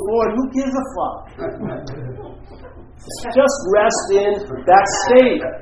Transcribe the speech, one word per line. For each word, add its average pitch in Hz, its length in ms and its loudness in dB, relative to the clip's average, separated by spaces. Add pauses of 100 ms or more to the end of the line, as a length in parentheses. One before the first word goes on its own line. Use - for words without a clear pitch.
(120)
forward? 220 240 0
Who 262 160 -2
gives 262 240 -2
a 277 160 -4
fuck? - 280 -6 (2000)
Just 262 260 2 (140)
rest 220 360 2 (100)
in 202 160 2 (320)
that 185 220 6 (180)
state. 247 340 6 (220)